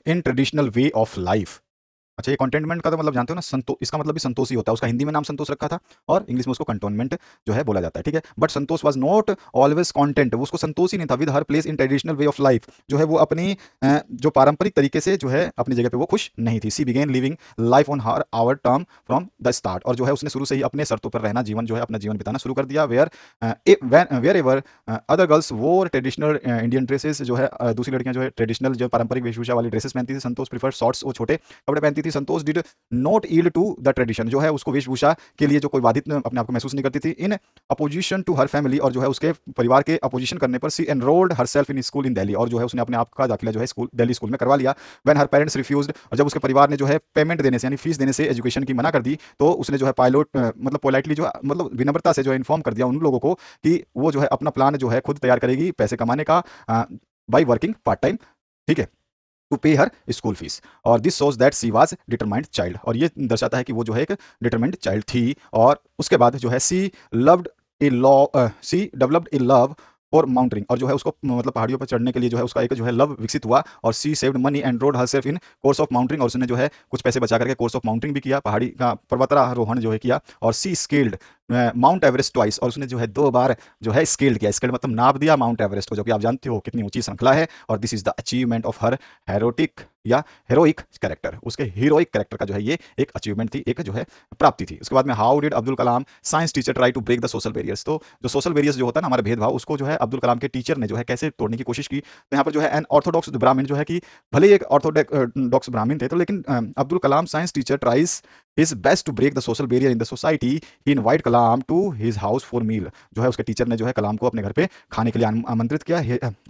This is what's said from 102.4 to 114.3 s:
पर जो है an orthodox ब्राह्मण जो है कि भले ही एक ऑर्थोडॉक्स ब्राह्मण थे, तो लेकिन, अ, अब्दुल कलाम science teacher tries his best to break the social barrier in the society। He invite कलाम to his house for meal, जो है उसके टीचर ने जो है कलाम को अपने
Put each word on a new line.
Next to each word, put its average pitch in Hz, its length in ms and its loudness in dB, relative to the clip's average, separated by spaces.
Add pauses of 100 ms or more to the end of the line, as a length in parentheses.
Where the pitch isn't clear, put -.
पर 160 60 -4
जो 147 100 0
है 156 120 0
an 151 120 -2 (100)
orthodox 156 420 2
ब्राह्मण 131 280 2
जो 139 100 -4
है 147 100 -2
कि 175 160 -4 (340)
भले 160 120 6
ही 208 60 10
एक 196 100 6
ऑर्थोडॉक्स 135 1080 0
ब्राह्मण 120 320 0
थे, 123 60 0
तो 170 80 -2
लेकिन, 180 320 0
अ, 123 120 0 (180)
अब्दुल 147 200 0
कलाम 160 280 2
science 165 320 -4
teacher 135 260 -2
tries 135 400 0 (340)
his 156 180 2
best - 280 2
to 151 60 -8
break 131 240 0
the 131 140 -4
social 127 180 -2
barrier 127 300 2
in 113 60 -2
the 120 120 -8
society। 147 500 -2 (240)
He 139 100 4
invite 123 240 2
कलाम 120 380 2
to 180 320 0
his 110 220 -2
house 101 300 -2
for 120 160 -4
meal, 107 300 -4 (240)
जो 113 80 -2
है 127 60 4
उसके 113 140 -2
टीचर 113 240 -2
ने 117 100 -2
जो 110 100 -2
है 123 60 0
कलाम 104 240 -2
को 123 100 0
अपने - 160 -2